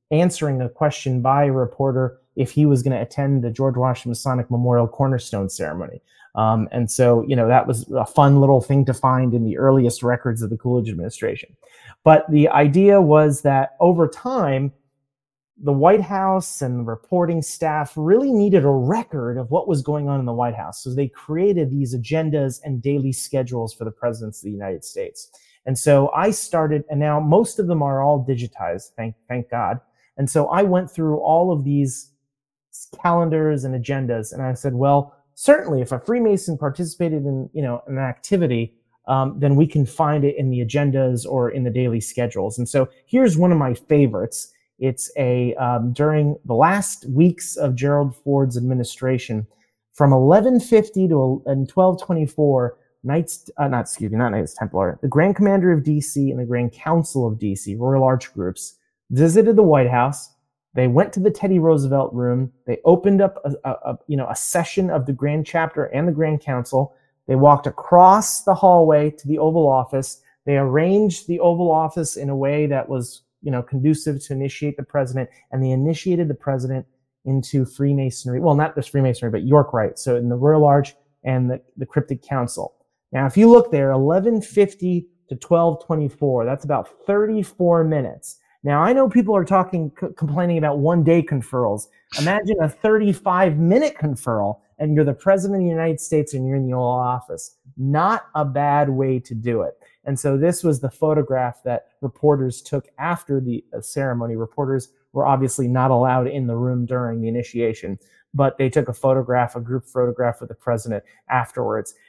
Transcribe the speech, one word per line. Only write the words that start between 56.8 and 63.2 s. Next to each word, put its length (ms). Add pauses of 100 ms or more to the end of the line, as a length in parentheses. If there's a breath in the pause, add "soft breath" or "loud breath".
of 140
D 160
C, 220
Royal 260
Arch 320
groups, 400 (360)
visited 460
the 60
White 280
House. 420 (420)
They 120
went 280
to 60
the 100
Teddy 280
Roosevelt 540
room. 400 (140)
They 180
opened 360